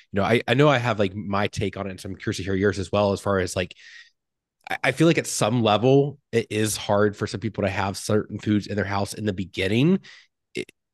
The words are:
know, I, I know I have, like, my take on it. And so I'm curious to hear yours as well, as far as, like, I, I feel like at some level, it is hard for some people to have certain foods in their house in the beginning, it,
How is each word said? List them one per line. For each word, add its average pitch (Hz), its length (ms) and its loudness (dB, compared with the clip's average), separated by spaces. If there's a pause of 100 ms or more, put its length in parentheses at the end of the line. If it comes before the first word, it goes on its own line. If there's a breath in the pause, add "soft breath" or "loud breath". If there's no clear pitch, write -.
(140 loud breath)
know, 98 100 0
I, 110 240 4
I 117 60 2
know 147 160 6
I 131 80 4
have, 117 200 -2
like, 98 160 0
my 101 340 -2
take - 280 -6
on 98 100 -6
it. 95 40 -8
And 92 100 -14
so 98 80 -12
I'm 95 80 -10
curious - 220 -6
to 95 40 -8
hear 95 120 -4
yours 95 240 2
as 90 120 -8
well, 101 220 2
as 95 80 -4
far 101 180 0
as, 90 160 -2
like, 92 200 -4 (960 loud breath)
I, - 140 -4
I 135 80 2
feel 156 140 2
like 165 120 4
at 120 80 -4
some 117 360 0
level, 131 560 4 (140)
it 117 160 0
is 107 300 -2
hard 104 400 2
for 107 80 -2
some 101 140 -10
people 101 240 -4
to 95 60 0
have 98 280 -2
certain 107 400 -2
foods 104 280 0
in 104 100 -6
their 95 100 -2
house 101 260 -4
in 107 140 -8
the 101 80 0
beginning, 104 680 0 (540 loud breath)
it, - 180 -8 (220)